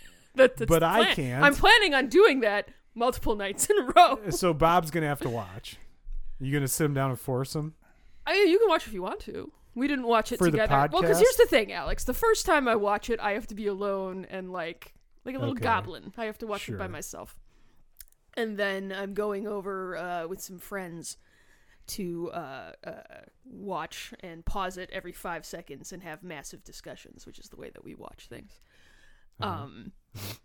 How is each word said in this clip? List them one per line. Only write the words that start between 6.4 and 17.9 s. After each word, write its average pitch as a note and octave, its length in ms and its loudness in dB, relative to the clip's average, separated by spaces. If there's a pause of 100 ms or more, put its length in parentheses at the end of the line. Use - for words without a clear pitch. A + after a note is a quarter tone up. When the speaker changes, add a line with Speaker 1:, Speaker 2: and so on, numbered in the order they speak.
Speaker 2:
gonna C#3+ 160 0
sit D#3 180 0
him C#3+ 80 0
down C3+ 180 0
and A#2+ 80 -6
force C3 360 -4
him? D#3 200 -6 (520)
Speaker 1:
I, E4+ 80 0
you G4 240 6
can A4+ 80 6
watch E4 200 2
if A3 60 -12
you F#3 80 -8
want A3 200 -8
to. - 300 -12 (240)
We B3+ 120 0
didn't C4 200 -2
watch A3+ 240 4
it A#3+ 60 -4
Speaker 2:
For F3+ 80 4
the E3 60 6
Speaker 1:
together. D#3+ 400 4
Well, F4+ 100 2
'cause - 160 4
Speaker 2:
podcast? - 20 4
Speaker 1:
here's B4 180 8
the A#4 100 8
thing, G#3+ 240 2
Alex. E3+ 320 -6
The B3+ 100 -2
first A4 320 0
time D4 220 4
I A3+ 80 2
watch G#3 340 -2
it, A3+ 100 -2
I G#3 140 -4
have G#3+ 140 -6
to G#3+ 80 -12
be G#3 120 -6
alone F#3+ 640 -4
and, F#3 220 -12
like, E3+ 420 -12 (320)
like B3+ 100 -8
a C4+ 40 -6
little C4+ 160 -4
Speaker 2:
Okay. A3+ 80 -6
Speaker 1:
goblin. A3 540 -4
I A#3 80 -8
have G#3+ 140 -10
to A3+ 80 -10
watch G#3 220 -8
it A#2+ 80 -8
by G3 80 -8
Speaker 2:
Sure. F#3+ 60 -10
Speaker 1:
myself. B2 480 -14 (960)